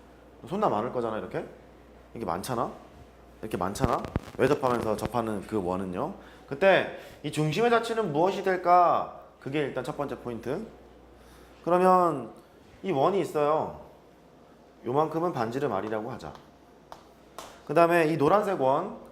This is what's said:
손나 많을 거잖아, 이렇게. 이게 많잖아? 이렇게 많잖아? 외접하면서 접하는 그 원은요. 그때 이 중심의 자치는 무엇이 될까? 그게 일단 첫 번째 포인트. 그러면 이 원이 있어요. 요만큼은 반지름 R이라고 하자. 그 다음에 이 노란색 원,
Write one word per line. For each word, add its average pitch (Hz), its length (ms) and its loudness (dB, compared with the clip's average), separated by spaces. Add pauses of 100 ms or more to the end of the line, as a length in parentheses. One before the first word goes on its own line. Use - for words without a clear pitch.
(460)
손나 185 220 -2
많을 117 240 0
거잖아, 113 240 -4
이렇게. 101 260 -8 (720)
이게 113 120 -8
많잖아? 113 440 -4 (720)
이렇게 - 160 -8
많잖아? 117 460 -2 (340)
외접하면서 123 600 2
접하는 107 500 -4
그 107 180 -2
원은요. 92 480 -4 (340)
그때 156 520 2 (240)
이 143 100 -8
중심의 156 380 2
자치는 226 420 0
무엇이 185 300 0
될까? 175 760 4 (220)
그게 143 200 -4
일단 131 220 -4
첫 - 140 -8
번째 127 220 -6
포인트. 120 480 -8 (960)
그러면 175 680 4 (520)
이 190 100 -4
원이 165 260 2
있어요. 147 640 0 (1040)
요만큼은 156 480 0
반지름 127 400 -2
R이라고 107 380 -4
하자. 82 240 -12 (1300)
그 - 60 -6
다음에 170 360 6
이 160 100 0
노란색 185 420 2
원, 151 380 0 (140)